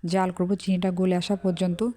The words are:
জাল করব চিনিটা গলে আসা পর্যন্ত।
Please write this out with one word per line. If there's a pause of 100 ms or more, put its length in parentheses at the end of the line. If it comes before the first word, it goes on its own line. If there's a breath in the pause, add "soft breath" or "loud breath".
জাল
করব (120)
চিনিটা (100)
গলে
আসা
পর্যন্ত। (160)